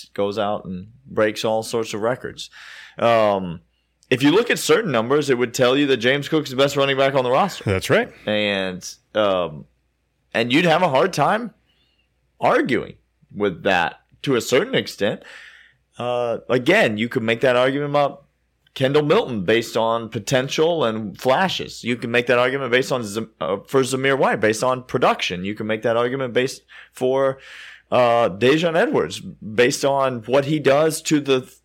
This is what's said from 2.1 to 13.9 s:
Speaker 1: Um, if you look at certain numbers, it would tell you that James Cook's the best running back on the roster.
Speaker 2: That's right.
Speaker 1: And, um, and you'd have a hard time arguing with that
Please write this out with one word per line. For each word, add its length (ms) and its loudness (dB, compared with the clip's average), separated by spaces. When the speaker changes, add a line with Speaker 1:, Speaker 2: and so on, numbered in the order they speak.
Speaker 1:
Um, 640 2
if 140 0
you 80 6
look 180 4
at 100 -2
certain 320 2
numbers, 380 0
it 80 2
would 160 -2
tell 240 2
you 100 2
that 100 2
James 300 0
Cook's 220 -2
the 80 -10
best 180 2
running 220 0
back 160 2
on 100 2
the 80 -2
roster. 340 0
Speaker 2:
That's 240 0
right. 220 2
Speaker 1:
And, 580 -2
um, 500 0
and 180 -2
you'd 140 4
have 160 4
a 80 2
hard 240 2
time 400 -2
arguing 560 0
with 300 -4
that 380 0